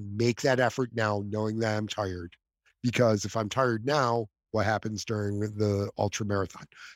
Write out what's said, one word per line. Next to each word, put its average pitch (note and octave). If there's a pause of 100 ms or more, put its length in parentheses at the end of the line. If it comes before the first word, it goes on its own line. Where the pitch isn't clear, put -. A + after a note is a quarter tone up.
(140)
make A#2
that C3
effort B2
now, G#2+
knowing G#2+
that A2
I'm G#2+
tired. F#2 (440)
Because A2+
if G#2+
I'm A2
tired A#2
now, A#2+ (240)
what G#2+
happens G#2+
during G2+
the G#2
ultra G#2
marathon?" G2+ (300)